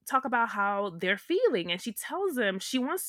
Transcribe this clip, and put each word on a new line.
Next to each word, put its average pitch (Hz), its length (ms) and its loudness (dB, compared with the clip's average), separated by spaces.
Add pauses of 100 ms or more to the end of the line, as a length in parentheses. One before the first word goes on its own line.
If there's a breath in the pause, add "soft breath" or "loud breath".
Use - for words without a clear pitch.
talk 262 200 2
about 233 240 2
how 202 400 0 (100)
they're 190 180 2
feeling. 302 540 2
And 180 100 -2
she 226 120 -6
tells 349 440 -2
him 196 220 2
she - 180 -4
wants 294 320 -2